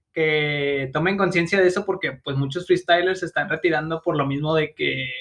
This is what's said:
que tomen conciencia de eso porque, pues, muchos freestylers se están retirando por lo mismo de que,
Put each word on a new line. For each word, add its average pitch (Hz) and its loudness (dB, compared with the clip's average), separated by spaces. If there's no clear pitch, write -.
que 147 0
tomen 175 0
conciencia 175 2
de 185 6
eso 196 0
porque, 160 -2
pues, 139 -6
muchos 139 -2
freestylers 180 2
se 175 -4
están 151 -2
retirando 160 -2
por 165 -2
lo 143 0
mismo 147 -2
de 151 0
que, 131 -4